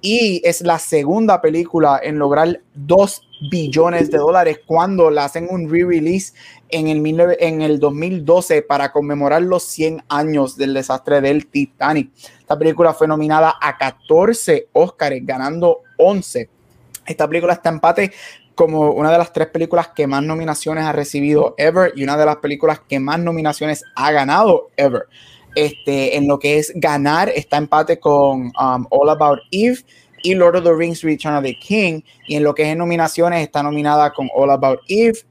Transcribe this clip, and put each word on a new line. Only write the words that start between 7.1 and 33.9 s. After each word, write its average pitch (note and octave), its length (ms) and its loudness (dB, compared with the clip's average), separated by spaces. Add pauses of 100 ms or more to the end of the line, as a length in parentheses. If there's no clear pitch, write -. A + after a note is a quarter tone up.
nove-, F3 220 2
en D#3+ 220 -2
el D3+ 180 0
dos C#3+ 140 0
mil E3 320 -6
doce E3 380 2
para C#3 280 -2
conmemorar D3 520 0
los F3+ 200 -2
cien D#3 460 -6
años D3 480 -2
del C3+ 160 -2
desastre C3+ 480 -2
del C#3+ 260 0
Titanic. C#3+ 640 -4 (280)
Esta - 180 -4
película D#3+ 360 2
fue D#3 140 0
nominada D#3 540 2
a C#3+ 160 -4
catorce D#3+ 960 0
Óscares, C#3+ 500 0
ganando D3+ 580 -2 (160)
once. F3 520 0 (560)
Esta D#3 220 -4
película E3+ 260 0
está E3+ 160 -2
en D#3+ 60 -4
empate E3+ 360 0 (440)
como D#3 360 2
una D3+ 200 0
de E3 80 6
las E3 140 -2
tres D#3 140 -2
películas E3 420 -2
que D3 180 -2
más C#3 160 -2
nominaciones D#3+ 600 -4
ha D#3 80 -2
recibido D3 680 0
ever E3 380 2
y C#3 80 -6
una C#3+ 140 -2
de D3+ 80 4
las D3+ 120 0
películas D3 500 -2
que C#3 120 -4
más C#3+ 200 -4
nominaciones D#3 640 -4 (120)
ha C#3 160 0
ganado D#3 680 2
ever. C3+ 300 0 (460)
Este, C#3+ 600 -2
en C#3+ 120 0
lo C#3+ 120 0
que D3 200 2
es D3+ 160 -4
ganar, D3 520 0
está D3 300 -4
empate D3+ 420 0
con, C#3 580 0
um, B2+ 320 -2
All C#3+ 200 2
About D3+ 300 2 (120)
Eve A#3 280 0 (440)
y F#3 100 0
Lord F3+ 240 4
of F3 60 -2
the E3+ 100 4
Rings E3 280 -2
Return D#3 340 -2
of C#3 80 -2
the C3 160 -6
King, F#3 440 -2 (220)
y D3 100 -6
en D3 80 0
lo D3 100 2
que - 80 -2
es D3+ 80 0
en D#3 80 -4
nominaciones E3+ 640 -2
está D3 200 -4
nominada D3 520 0